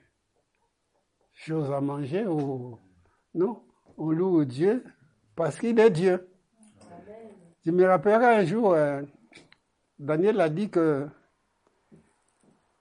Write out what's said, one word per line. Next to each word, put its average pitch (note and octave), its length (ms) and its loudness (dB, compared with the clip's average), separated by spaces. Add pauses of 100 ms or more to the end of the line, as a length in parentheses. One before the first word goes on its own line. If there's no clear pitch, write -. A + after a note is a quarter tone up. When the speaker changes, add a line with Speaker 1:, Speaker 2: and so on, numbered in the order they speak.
(1300)
Speaker 1:
chose D#3 400 -6
à C#3 80 -4
manger C#3+ 460 -6
ou... C3+ 520 -6 (560)
Non. G3+ 280 -4 (360)
On D#3 120 -6
loue E3 340 2
Dieu F3 400 -2 (500)
parce D#3+ 240 -4
qu'il A#3 200 0
est A3 120 8
Dieu. F3+ 380 0 (580)
Speaker 2:
Amen. G3+ 460 -20 (320)
Speaker 1:
Je E3 60 -2
me F3+ 140 4
rappellerai G#3+ 520 4
un G3+ 80 2
jour, G3 300 0
euh, C#3+ 280 0 (960)
Daniel E3+ 420 -2
a E3 80 2
dit F#3+ 220 -4
que D3+ 380 -2 (1700)